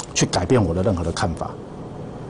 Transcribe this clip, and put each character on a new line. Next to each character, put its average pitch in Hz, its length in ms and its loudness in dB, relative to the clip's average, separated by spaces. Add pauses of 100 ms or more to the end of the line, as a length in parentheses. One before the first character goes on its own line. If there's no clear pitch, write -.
(120)
去 - 140 2
改 87 180 0
变 113 180 6
我 82 120 2
的 92 80 2
任 101 120 4
何 85 80 0
的 82 80 0
看 85 240 0
法， - 160 -6 (800)